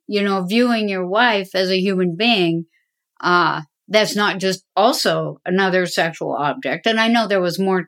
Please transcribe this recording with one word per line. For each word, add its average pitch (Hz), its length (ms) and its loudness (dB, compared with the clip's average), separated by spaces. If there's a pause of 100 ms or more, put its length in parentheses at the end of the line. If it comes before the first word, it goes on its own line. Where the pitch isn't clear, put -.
you 202 160 -2
know, 196 220 -2
viewing 226 440 0
your 185 160 -4
wife 202 480 0
as 185 160 0
a 190 100 2
human 185 360 0
being, 175 500 0 (560)
uh, 165 400 2 (260)
that's 208 280 2
not 196 240 0
just 185 240 -2 (120)
also 165 720 0
another 185 400 2
sexual 160 480 -4
object. 143 540 -4
And 226 120 2
I 226 80 2
know 226 200 2
there 190 140 2
was 175 180 -2
more 190 280 0